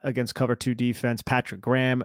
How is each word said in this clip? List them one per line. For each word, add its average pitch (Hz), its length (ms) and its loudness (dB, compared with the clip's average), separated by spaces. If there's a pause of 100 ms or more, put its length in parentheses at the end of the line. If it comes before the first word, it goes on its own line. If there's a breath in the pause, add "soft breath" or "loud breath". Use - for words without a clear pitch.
against 123 320 -2
cover 120 200 2
two 123 200 -2
defense, 120 460 0
Patrick 123 380 0
Graham 127 460 2